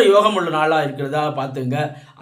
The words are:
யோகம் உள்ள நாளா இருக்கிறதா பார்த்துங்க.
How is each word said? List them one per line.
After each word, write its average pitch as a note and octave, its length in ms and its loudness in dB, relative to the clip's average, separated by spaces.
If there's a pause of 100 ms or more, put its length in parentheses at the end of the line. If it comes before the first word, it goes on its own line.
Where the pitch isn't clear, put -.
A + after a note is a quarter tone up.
(120)
யோகம் G#3 260 4
உள்ள E3+ 100 -2 (100)
நாளா D#3 240 2
இருக்கிறதா C#3+ 440 -4 (140)
பார்த்துங்க. C3 380 -4 (440)